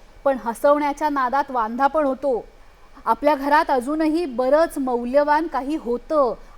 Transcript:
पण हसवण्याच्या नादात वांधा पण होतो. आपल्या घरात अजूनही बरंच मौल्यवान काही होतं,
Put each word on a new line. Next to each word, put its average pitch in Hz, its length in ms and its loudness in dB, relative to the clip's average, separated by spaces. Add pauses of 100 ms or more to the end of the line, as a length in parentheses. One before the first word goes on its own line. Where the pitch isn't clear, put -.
(240)
पण 269 220 0
हसवण्याच्या 294 640 0
नादात 277 400 0
वांधा 247 380 0
पण 302 180 0
होतो. 262 400 -2 (600)
आपल्या 285 300 2
घरात 294 340 2
अजूनही 302 560 0
बरंच 277 520 0
मौल्यवान 277 680 0
काही 277 280 -4
होतं, 240 580 -2 (240)